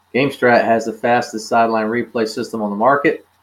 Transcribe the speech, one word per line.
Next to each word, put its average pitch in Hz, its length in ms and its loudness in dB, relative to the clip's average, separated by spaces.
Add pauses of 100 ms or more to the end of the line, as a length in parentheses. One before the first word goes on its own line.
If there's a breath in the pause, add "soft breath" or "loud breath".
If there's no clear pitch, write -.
(160)
GameStrat 123 480 2
has 113 220 0
the 113 80 -6
fastest 117 560 -2
sideline 113 380 2
replay 113 420 -2
system 113 320 -6
on 104 80 -4
the 101 80 -4
market, 135 500 0 (160)